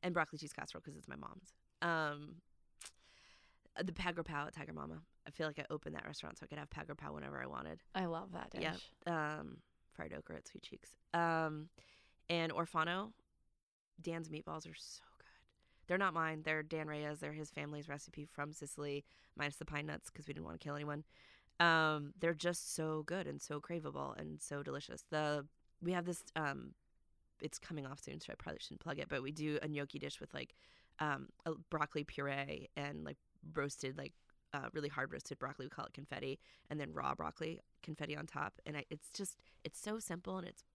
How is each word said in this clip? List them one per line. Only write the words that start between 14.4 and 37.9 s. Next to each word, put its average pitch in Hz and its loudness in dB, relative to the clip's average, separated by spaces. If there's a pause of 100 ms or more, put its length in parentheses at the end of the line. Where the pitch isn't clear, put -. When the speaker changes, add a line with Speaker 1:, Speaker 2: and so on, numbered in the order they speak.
Speaker 1:
are 156 -12
so - -10 (140)
good. - -20 (640)
They're 180 6
not 190 6
mine. 160 2
They're 156 4
Dan 156 0
Reyes. 151 -2
They're 151 -2
his 151 -4
family's 147 -4
recipe 147 -6
from 147 -4
Sicily, 143 -2 (320)
minus 143 0
the 156 -4
pine 151 -2
nuts - -4
'cause - -10
we 147 -2
didn't 160 -4
wanna - -6
kill 143 -2
anyone. 147 -2 (560)
Um, 156 10
they're 165 8
just 170 2
so 156 4
good 170 0
and 143 -2
so 147 -2
craveable 143 -2
and 151 -4
so 143 -2
delicious. 139 -4
The, 151 4 (340)
we 175 4
have 175 4
this, 175 0 (120)
um, 143 4 (640)
it's - -2
coming 151 -4
off 131 -6
soon, 147 -6
so - -8
I - -4
probably - -6
shouldn't - -8
plug 147 -4
it, 143 -4
but 139 2
we 135 -2
do 151 2
a 151 -2
gnocchi 143 -2
dish 139 -6
with, - -10
like, - -6 (440)
um, 139 2 (160)
a 160 2
broccoli 151 0
puree 139 0
and, 147 -2
like, 143 -6 (360)
roasted, 139 0
like, 143 -6 (400)
uh, 135 -2
really 143 0
hard 135 0
roasted - -6
broccoli. 131 -4
We 131 -6
call - -6
it - -10
confetti, 135 -4 (300)
and 151 0
then 156 -2
raw - 2
broccoli 160 -2 (220)
confetti 151 -4